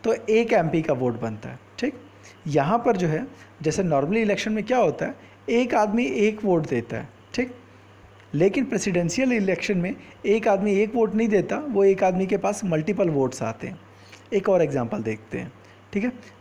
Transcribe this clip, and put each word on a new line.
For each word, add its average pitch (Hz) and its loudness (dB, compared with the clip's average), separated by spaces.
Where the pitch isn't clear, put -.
तो 226 0
एक 226 4
एमपी 165 2
का 151 0
vote 123 0
बनता 113 -8
है, 127 -16
ठीक। 147 -4
यहाँ 151 2
पर 220 2
जो 180 0
है 160 -2
जैसे 156 0
normally 156 2
election 214 0
में 214 -2
क्या 254 0
होता 185 2
है, - -8
एक 240 2
आदमी 220 2
एक 214 0
vote 170 2
देता 117 -4
है, - -10
ठीक, 247 -4
लेकिन 196 2
presidential 190 -2
election 190 -2
में 180 -4
एक 214 2
आदमी 202 2
एक 214 0
vote 214 2
नहीं 226 2
देता, 202 0
वो 247 0
एक 196 4
आदमी 185 2
के 196 0
पास 208 -2
multiple 175 0
votes 135 0
आते 110 -6
हैं। 180 -12
एक 196 0
और 180 4
example 120 -2
देखते - -8
हैं, - -10
ठीक 202 -2
है, 247 -2